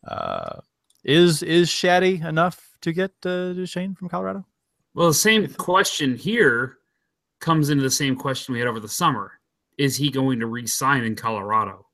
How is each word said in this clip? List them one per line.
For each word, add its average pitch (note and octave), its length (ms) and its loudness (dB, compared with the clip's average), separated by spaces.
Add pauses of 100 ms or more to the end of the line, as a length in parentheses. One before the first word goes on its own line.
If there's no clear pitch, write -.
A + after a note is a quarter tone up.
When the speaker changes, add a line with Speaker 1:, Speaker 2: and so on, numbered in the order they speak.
Speaker 1:
Uh, G1+ 520 -8 (440)
is, E3 380 4
is E3+ 260 2
Shatty F3+ 540 2
enough E3 580 -2
to E3+ 120 -4
get, F#3 180 -2 (160)
uh, F3+ 260 -4
Duchesne F#3 420 -6
from F3 140 -12
Colorado? F#3+ 380 -6 (480)
Speaker 2:
Well, E3+ 140 4
the D3+ 60 4
same G#3+ 400 4
question D3+ 640 0
here B2+ 600 0 (640)
comes D#3 280 2
into C#3+ 140 2
the C3+ 80 0
same C3 260 0
question C3 380 -6
we A#2+ 40 -4
had B2 100 0
over A2+ 120 -6
the G#2+ 80 -14
summer. A#2+ 500 -2 (380)
Is C3+ 200 0
he C#3+ 140 0
going C3 300 0
to A2+ 60 -2
re-sign A#2+ 580 -2
in A2 100 -2
Colorado? G#2 800 -4